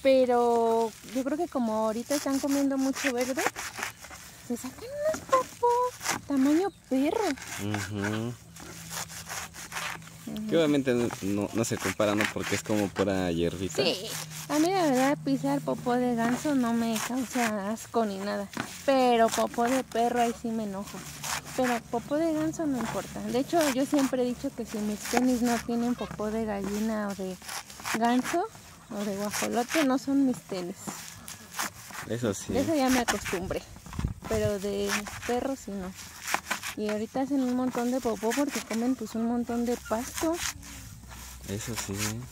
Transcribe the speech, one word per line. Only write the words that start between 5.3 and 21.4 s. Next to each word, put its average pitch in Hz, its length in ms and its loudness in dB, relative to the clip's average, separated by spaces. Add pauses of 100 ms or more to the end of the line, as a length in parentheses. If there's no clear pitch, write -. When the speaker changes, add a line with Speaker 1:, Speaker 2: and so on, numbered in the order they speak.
Speaker 1:
tamaño 294 440 4 (180)
perro. 294 300 2 (420)
Speaker 2:
Ujú. 104 720 -2 (1900)
Speaker 1:
Ujú. - 220 -6
Speaker 2:
Que 165 80 4
obviamente 147 360 4 (280)
no, 101 320 0
no 113 100 2
se 110 140 0
compara, 104 380 2
¿no? 107 80 4 (100)
Porque 95 220 -2
es - 80 -4
como 104 240 2
pura 92 440 2
hierbita. 85 520 0
Speaker 1:
Sí. 160 120 2 (540)
A 294 80 2
mí 311 140 4
la 381 120 2
verdad 277 400 4
pisar 277 380 0
popó 254 320 -2
de 247 220 2
ganso 247 400 2
no 233 180 4
me 226 240 0 (100)
causa 226 600 -2
asco 226 360 -2
ni 196 120 -4
nada. 202 320 -4 (380)
Pero 247 420 8
popó 226 360 2
de 254 180 2
perro 240 360 2
ahí 233 220 4
sí 240 60 -4
me 226 160 -2
enoja. 196 340 -8 (580)